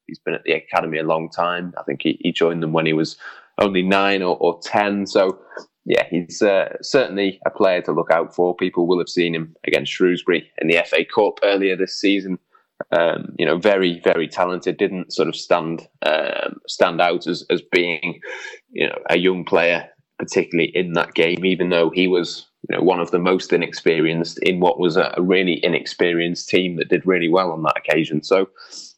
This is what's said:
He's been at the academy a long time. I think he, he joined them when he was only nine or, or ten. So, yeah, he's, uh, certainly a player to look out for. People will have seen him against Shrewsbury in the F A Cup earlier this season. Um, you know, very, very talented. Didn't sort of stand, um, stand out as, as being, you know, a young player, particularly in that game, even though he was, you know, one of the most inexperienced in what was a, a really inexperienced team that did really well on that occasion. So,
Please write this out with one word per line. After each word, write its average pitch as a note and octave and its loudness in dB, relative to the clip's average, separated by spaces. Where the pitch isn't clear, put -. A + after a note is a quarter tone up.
He's E2 -16
been E2 -6
at - -10
the E2 0
academy D#2+ -2
a D#2+ -4
long D#2+ -2
time. F2 -4
I - -10
think C#2+ -6
he, - -2
he F2 -2
joined E2 0
them D#2+ -2
when D#2+ 0
he D#2+ 2
was D#2+ -2
only F#2+ 2
nine G2 2
or, F2+ 0
or E2+ 0
ten. G2+ 0
So, F#2+ 2
yeah, F#2 0
he's, E2+ -4
uh, G2 2
certainly G2 0
a - 0
player F#2 2
to E2 -2
look E2 -2
out E2 2
for. F2+ 2
People F2 0
will F2+ 2
have E2+ -4
seen E2+ 0
him D#2+ -6
against D2 0
Shrewsbury F2 0
in D#2+ -2
the E2+ 4
F - -2
A - 2
Cup G#2 0
earlier G2 2
this F#2 -4
season. G2 0
Um, E2+ 0
you E2+ 0
know, D#2+ 2
very, F#2 2
very E2 2
talented. F2+ -2
Didn't F#2 -2
sort D#2+ 0
of E2 -6
stand, E2 -2
um, - -2
stand F2 0
out F2 2
as, E2 -4
as F2 2
being, E2+ -2
you D#2 0
know, - -6
a E2+ 4
young F2+ 2
player, E2+ 2
particularly E2+ 0
in F2 -2
that E2 -2
game, E2+ 0
even F2+ 0
though E2 2
he F#2 2
was, F2 -2
you F#2 -4
know, F2 0
one F2 2
of E2+ -4
the F2+ 2
most F#2 0
inexperienced E2 0
in F2 0
what F2+ 2
was F2 0
a, D#2 0
a F2 0
really F#2 2
inexperienced F2 -2
team F2+ 0
that - -4
did E2+ 0
really F2 2
well F2+ 2
on D#2+ -6
that D2+ 0
occasion. D#2 0
So, F#2+ 2